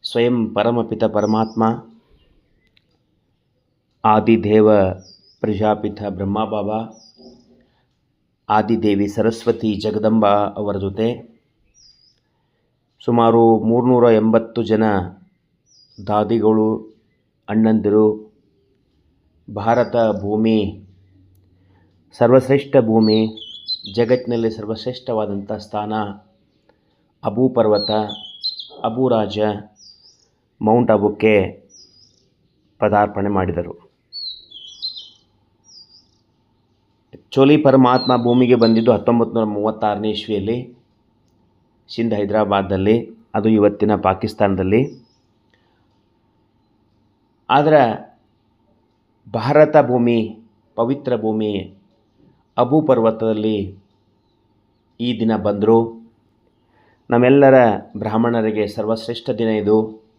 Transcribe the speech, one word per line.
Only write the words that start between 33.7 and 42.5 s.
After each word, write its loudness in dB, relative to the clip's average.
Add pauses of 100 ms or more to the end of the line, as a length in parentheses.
ಚೋಲಿ 4
ಪರಮಾತ್ಮ 2
ಭೂಮಿಗೆ 4
ಬಂದಿದ್ದು 2
ಹತ್ತೊಂಬತ್ತು 0
ನೂರ -2
ಮೂವತ್ತಾರನೇ -4
ಇಸ್ವಿಯಲ್ಲಿ -6 (1160)
ಸಿಂಧ್, -2
ಹೈದರಾಬಾದ್ದಲ್ಲಿ, -2